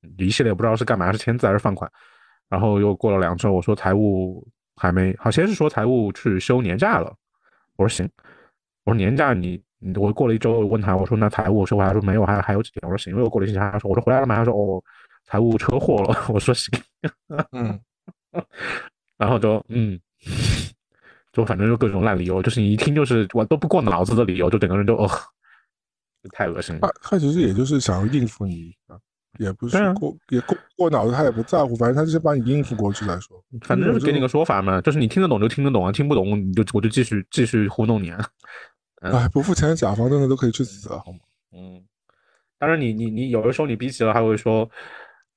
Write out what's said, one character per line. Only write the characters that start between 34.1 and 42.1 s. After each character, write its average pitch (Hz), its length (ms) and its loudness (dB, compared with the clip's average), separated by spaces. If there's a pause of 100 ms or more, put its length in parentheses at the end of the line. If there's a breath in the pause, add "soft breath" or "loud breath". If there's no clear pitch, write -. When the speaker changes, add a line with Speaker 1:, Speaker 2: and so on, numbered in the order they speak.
Speaker 1:
你 147 80 0
个 127 80 0
说 147 160 0
法 98 180 2
嘛， 95 200 0
就 151 100 2
是 147 80 0
你 117 80 2
听 190 140 0
得 - 60 2
懂 120 120 0
就 107 80 2
听 139 160 -2
得 139 80 2
懂 98 140 2
啊， 95 60 2
听 143 160 0
不 147 60 2
懂 104 260 2
你 95 140 -2
就， 110 100 2 (100)
我 104 80 2
就 110 80 0
继 127 140 0
续， 104 280 -4
继 120 140 2
续 107 240 0
糊 107 160 -2
弄 110 180 2
你 87 80 -8
啊。 98 140 -8 (760 loud breath)
嗯。 90 120 -2
Speaker 2:
哎， 120 160 2
不 139 120 0
付 180 140 0
钱 151 140 2
的 165 60 0
甲 101 200 0
方 117 140 0
真 143 120 2
的 135 60 2
都 135 80 2
可 131 100 -2
以 117 60 2
去 131 140 -4
死 101 280 -14
啊， - 120 -12
好 90 80 -18
吗？ 87 60 -20 (340)
Speaker 1:
嗯。 92 280 -20 (760)